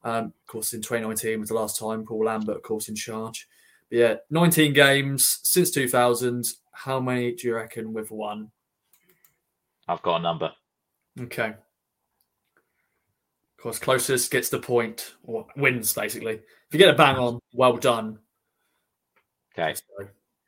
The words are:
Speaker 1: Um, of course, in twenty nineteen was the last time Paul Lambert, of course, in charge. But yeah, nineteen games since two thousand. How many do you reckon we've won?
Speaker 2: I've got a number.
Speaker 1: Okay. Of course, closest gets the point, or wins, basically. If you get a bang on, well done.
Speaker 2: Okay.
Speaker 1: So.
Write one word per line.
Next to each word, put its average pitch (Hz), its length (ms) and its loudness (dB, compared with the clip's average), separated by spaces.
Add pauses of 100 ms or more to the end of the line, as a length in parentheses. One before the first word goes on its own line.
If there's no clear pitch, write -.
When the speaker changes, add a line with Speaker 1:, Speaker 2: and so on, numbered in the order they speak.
Speaker 1:
Um, 113 220 -4
of - 200 -18
course, - 260 -8
in 113 100 -10
twenty 113 220 -4
nineteen 110 360 -4
was 104 80 -8
the 113 80 -2
last 107 240 -4
time 110 240 -6
Paul 110 220 -2
Lambert, 107 320 -2
of - 40 -18
course, 110 260 -6
in 110 60 -10
charge. 110 540 -10 (420)
But 117 80 0
yeah, 117 160 6 (160)
nineteen 160 420 4
games 139 720 4
since - 260 2
two 135 160 0
thousand. 123 600 2 (260)
How 131 260 -6
many 123 340 -2
do 120 140 -8
you 117 80 0
reckon 110 380 -8
we've 110 180 -8
won? 107 400 -10 (1400)
Speaker 2:
I've 87 160 -4
got 87 140 0
a 85 60 -4
number. 82 300 -4 (680)
Speaker 1:
Okay. 120 340 -6 (2000)
Of - 40 -20
course, 113 160 -8
closest 131 520 0
gets 127 180 0
the 120 100 -2
point, 117 560 -2 (100)
or 113 220 -8 (100)
wins, 127 380 0
basically. 110 400 -6
If 110 80 -12 (300)
you 151 60 4
get 190 140 10
a 143 40 0
bang 139 200 6
on, 120 220 -2 (140)
well 123 240 4
done. 110 420 0 (1300)
Speaker 2:
Okay. 78 220 -2
Speaker 1:
So. - 340 -14 (400)